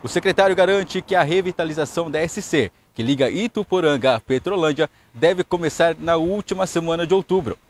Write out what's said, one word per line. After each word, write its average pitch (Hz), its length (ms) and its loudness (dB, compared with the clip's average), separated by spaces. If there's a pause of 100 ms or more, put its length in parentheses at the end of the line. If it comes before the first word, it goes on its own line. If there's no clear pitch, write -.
O 120 40 -8
secretário 190 480 2
garante 190 440 2
que - 140 -4
a 175 80 4
revitalização 165 880 -2
da 151 80 -4
S 170 240 -4
C, 120 300 0 (200)
que 113 120 -6
liga 131 260 2
Ituporanga 156 880 0
à 110 40 -4
Petrolândia, 156 720 0 (240)
deve 175 300 2
começar 170 520 0
na 165 200 0
última 185 500 -2
semana 165 400 -2
de 165 80 2
outubro. 175 420 0 (140)